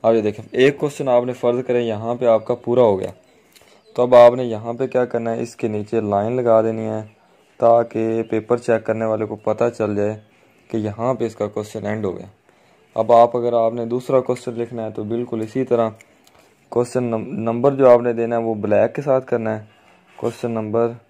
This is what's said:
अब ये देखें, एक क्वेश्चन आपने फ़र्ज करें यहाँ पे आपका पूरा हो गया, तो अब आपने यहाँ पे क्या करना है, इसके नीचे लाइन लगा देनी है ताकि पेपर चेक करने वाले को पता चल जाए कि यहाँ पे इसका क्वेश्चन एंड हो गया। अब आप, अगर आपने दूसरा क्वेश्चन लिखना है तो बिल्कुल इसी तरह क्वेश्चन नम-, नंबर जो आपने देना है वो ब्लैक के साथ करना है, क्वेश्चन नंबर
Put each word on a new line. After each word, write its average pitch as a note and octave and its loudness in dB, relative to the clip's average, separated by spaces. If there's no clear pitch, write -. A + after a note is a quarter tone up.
अब A2+ 6
ये A2+ 4
देखें, G#2+ -4
एक C#3 2
क्वेश्चन C#3+ -4
आपने B2 2
फ़र्ज B2 -2
करें B2 0
यहाँ A2+ -4
पे B2 -2
आपका A2+ 2
पूरा A#2+ 2
हो G#2 4
गया, F#2+ -8
तो B2 2
अब B2 4
आपने A#2+ 8
यहाँ A#2 -6
पे C3 -4
क्या B2 0
करना A#2 -4
है, A#2 -4
इसके A#2 -8
नीचे G#2+ -2
लाइन G#2 0
लगा A#2 4
देनी A2+ -2
है A2 -6
ताकि A2+ 2
पेपर A2 -2
चेक A2+ 0
करने A2 -4
वाले A2 -2
को G#2+ -8
पता A2 -2
चल G#2+ -4
जाए G#2 -2
कि A2+ -4
यहाँ G#2+ -4
पे A#2 -4
इसका A2 -6
क्वेश्चन G#2 -8
एंड G#2+ -4
हो F#2 -2
गया। G2 -14
अब A2 2
आप, A#2+ 6
अगर A#2+ -2
आपने A#2 0
दूसरा B2+ 0
क्वेश्चन B2+ -6
लिखना A#2 -8
है A2 -8
तो A2 -8
बिल्कुल A#2 -6
इसी B2+ -4
तरह A#2 0
क्वेश्चन B2 -2
नम-, A2+ -4
नंबर A#2+ 0
जो C3+ 4
आपने A#2+ 6
देना A#2 -2
है A2+ -2
वो A2+ -2
ब्लैक G#2 0
के D3 -8
साथ C3+ 0
करना A2+ -4
है, G#2+ -8
क्वेश्चन A#2 -6
नंबर A2+ -2